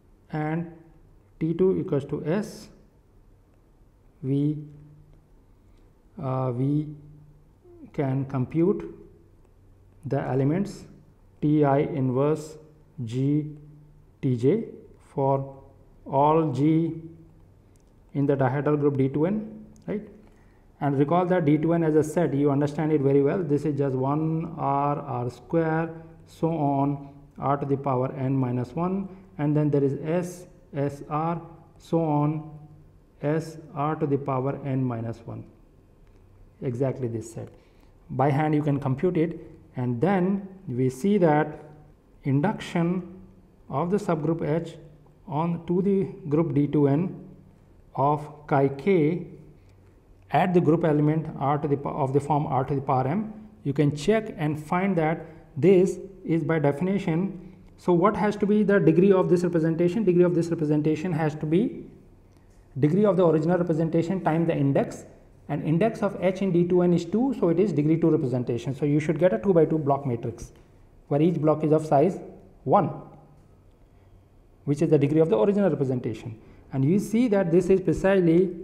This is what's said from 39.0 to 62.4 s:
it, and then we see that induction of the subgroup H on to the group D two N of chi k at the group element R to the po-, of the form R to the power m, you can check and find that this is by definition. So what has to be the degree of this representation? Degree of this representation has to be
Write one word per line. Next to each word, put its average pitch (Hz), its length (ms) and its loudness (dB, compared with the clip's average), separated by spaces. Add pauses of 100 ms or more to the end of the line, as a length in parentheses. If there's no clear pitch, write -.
it, 165 240 -2 (380)
and 123 240 -4
then 190 460 0 (200)
we 131 220 0
see 202 300 0
that 156 440 2 (600)
induction 175 1000 -2 (480)
of 165 220 -2
the 208 60 2
subgroup 165 480 -2
H 165 300 -4 (500)
on 170 420 -4
to 175 140 0
the 196 220 0 (240)
group 151 260 0
D 143 140 2
two 143 220 2
N 156 380 -2 (680)
of 143 500 -2
chi 139 220 2
k 160 600 0 (1040)
at 175 220 2
the 175 60 4
group 160 240 4
element 151 440 2 (120)
R 143 200 0
to 156 80 -4
the 143 100 0
po-, - 140 -8
of 143 200 -4
the 143 80 2
form 147 280 0
R 135 180 -2
to 143 100 -4
the 135 60 -2
power 131 260 0
m, 208 260 -4 (300)
you 143 100 -2
can 147 220 2
check 214 420 0
and 151 240 -4
find 185 360 -2
that 160 300 0 (280)
this 180 440 4 (260)
is 165 180 0
by 160 160 0
definition. 170 920 -2 (240)
So - 160 0
what 185 240 4
has 208 200 0
to - 80 -2
be 208 180 4
the 196 160 4
degree 170 320 6
of 180 180 4
this 175 140 4
representation? 175 600 0
Degree 180 200 4
of 175 120 2
this 170 120 0
representation 156 680 0
has 151 220 -2
to - 100 -8
be 175 400 0 (920)